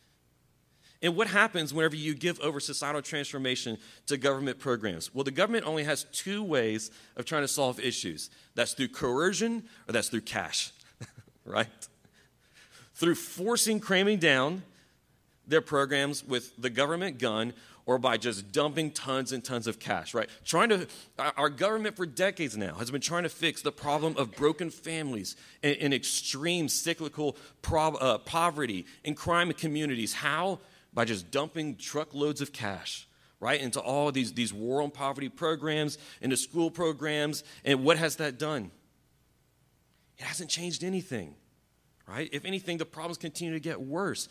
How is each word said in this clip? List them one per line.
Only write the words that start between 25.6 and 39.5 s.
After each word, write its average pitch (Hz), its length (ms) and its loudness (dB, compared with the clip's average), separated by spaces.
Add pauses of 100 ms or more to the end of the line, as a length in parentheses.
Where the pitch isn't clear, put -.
and, 147 140 4
and 143 160 2
extreme 151 760 0
cyclical 151 640 -2 (260)
prob-, 156 380 2
uh, 127 200 4
poverty 147 640 0 (180)
and 151 140 -2
crime 170 320 4
in 151 60 -2
communities. 147 580 -2
How? 160 460 0 (340)
By 117 120 4
just 95 260 -2
dumping 151 460 -2
truckloads 147 640 -2
of 139 140 -4
cash, 98 540 -8 (320)
right, 131 200 0
into 135 200 -2
all 143 320 2
these, 127 220 0
these 113 200 0
war 120 280 -2
on 147 100 -2
poverty 139 380 -4
programs, 151 680 0 (240)
into 127 160 2
school 165 320 2
programs. 151 720 0 (220)
And 135 180 6
what 160 140 8
has 156 200 0
that 143 200 -4
done? 135 340 -4 (1500)